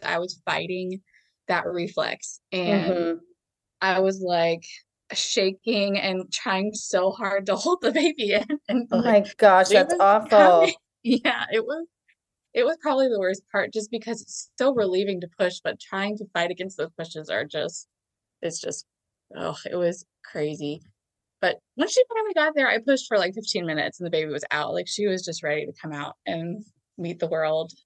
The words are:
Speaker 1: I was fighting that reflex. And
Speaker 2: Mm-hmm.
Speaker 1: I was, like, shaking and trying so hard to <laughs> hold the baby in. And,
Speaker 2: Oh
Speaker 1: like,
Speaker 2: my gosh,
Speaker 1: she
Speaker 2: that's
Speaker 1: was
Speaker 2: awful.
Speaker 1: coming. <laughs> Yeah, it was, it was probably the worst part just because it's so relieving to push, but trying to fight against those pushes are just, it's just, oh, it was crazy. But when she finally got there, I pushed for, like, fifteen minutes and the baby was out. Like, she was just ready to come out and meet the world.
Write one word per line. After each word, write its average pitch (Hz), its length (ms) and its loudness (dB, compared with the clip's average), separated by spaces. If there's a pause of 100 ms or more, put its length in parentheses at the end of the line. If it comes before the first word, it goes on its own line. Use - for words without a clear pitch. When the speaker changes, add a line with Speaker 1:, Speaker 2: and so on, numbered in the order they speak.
Speaker 1:
I 170 160 -2
was 185 260 -10
fighting 185 560 -4 (460)
that 175 200 -2
reflex. - 720 -6 (120)
And 185 420 0
Speaker 2:
Mm-hmm. 170 240 -2 (640)
Speaker 1:
I 190 180 2
was, 190 220 0
like, 170 420 0 (500)
shaking 202 840 -2
and 185 320 -4
trying 202 420 -2
so 190 380 0
hard 196 360 -4
to 196 80 2
<laughs> - 80 -6
hold 359 180 2
the 247 100 0
baby 285 420 0
in. - 120 2 (220)
And, 240 240 -2
Speaker 2:
Oh 233 60 2
Speaker 1:
like, 226 280 4
Speaker 2:
my - 120 -14
gosh, 190 320 8
Speaker 1:
she 196 60 4
Speaker 2:
that's 190 180 6
Speaker 1:
was - 80 2
Speaker 2:
awful. 208 280 6
Speaker 1:
coming. 180 440 8 (140)
<laughs> - 160 -20
Yeah, 233 480 0
it 220 140 2
was, 320 220 -6 (640)
it 247 120 2
was 320 160 0
probably 269 280 2
the 214 100 0
worst 190 220 -2 (100)
part 196 220 -2
just 214 180 -6
because 226 300 -6
it's - 380 -16
so 262 140 2
relieving 196 480 0
to 175 60 -10 (120)
push, 180 240 0
but - 160 -6
trying 202 380 -6
to 214 160 -10
fight 175 180 -2
against 185 260 -10
those 165 200 -4
pushes 160 320 -12
are 101 160 -2
just, 170 420 -8 (540)
it's 165 200 -6
just, - 240 -10 (520)
oh, - 180 -6 (140)
it - 80 -8
was 175 280 -2 (200)
crazy. 151 560 -6 (600)
But - 180 0 (160)
when 302 140 -2
she 508 200 4
finally 440 240 -4
got 311 220 2
there, 269 120 2
I 226 120 2
pushed 254 280 0
for, 220 100 2
like, 185 180 0
fifteen 208 300 -4
minutes 151 340 -4
and 175 80 -6
the 165 40 -4
baby 156 200 0
was 147 200 -6
out. 151 220 -2
Like, 175 140 -4
she 208 200 -2
was 185 160 -2
just 165 200 -10
ready 151 220 -2
to 147 160 -12
come 156 120 -10
out 143 220 -10 (100)
and 170 380 -6 (340)
meet 170 220 -8
the 170 80 -2
world. 160 440 -2 (140)